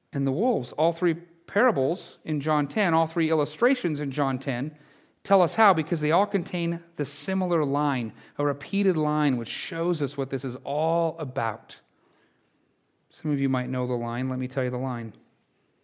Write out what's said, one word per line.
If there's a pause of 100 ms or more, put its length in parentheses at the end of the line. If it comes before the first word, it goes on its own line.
(140)
and
the
wolves?
All
three (320)
parables
in
John
ten,
all
three
illustrations
in
John
ten, (480)
tell
us
how,
because
they
all
contain (160)
the
similar
line, (240)
a
repeated
line,
which
shows
us
what
this
is
all
about. (1300)
Some
of
you
might
know
the
line.
Let
me
tell
you
the
line. (720)